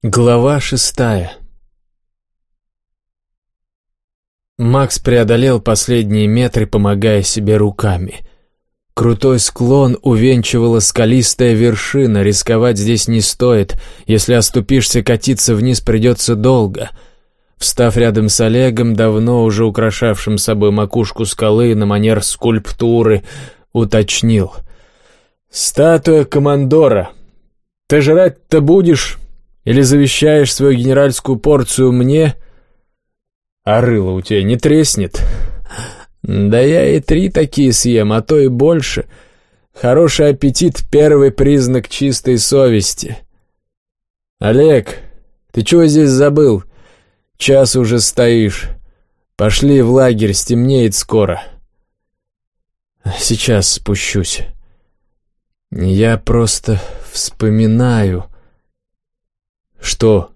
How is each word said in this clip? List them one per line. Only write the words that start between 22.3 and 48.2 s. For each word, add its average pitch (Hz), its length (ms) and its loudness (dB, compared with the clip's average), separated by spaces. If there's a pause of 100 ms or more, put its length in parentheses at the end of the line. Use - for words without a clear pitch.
уточнил: 110 800 -2 (960)
"Статуя 160 800 0
командора. 139 800 0 (800)
Ты 147 160 2
жрать-то 160 580 2
будешь 170 580 2 (460)
или 123 160 2
завещаешь 143 720 2
свою 135 220 2
генеральскую 131 600 0
порцию 131 540 0
мне? 131 420 2 (1300)
А 107 160 2
рыло 113 300 0
у 92 100 -4
тебя 101 220 -2
не 107 140 0
треснет?" 147 640 0 (1000)
"Да 101 380 0
я 147 280 2
и 143 120 0
три 180 300 -2
такие 143 420 0
съем, 113 400 0
а 110 80 0
то 151 180 0
и 135 100 2
больше. 139 580 -2 (680)
Хороший 147 540 2
аппетит — 143 600 -2
первый 147 400 4
признак 131 580 0
чистой 131 500 -2
совести. 117 760 0 (1200)
Олег, 131 600 2 (520)
ты 120 120 -4
чего 170 240 4
здесь 151 240 4
забыл? 139 540 2 (760)
Час 135 380 2
уже 120 240 0
стоишь. 117 680 0 (680)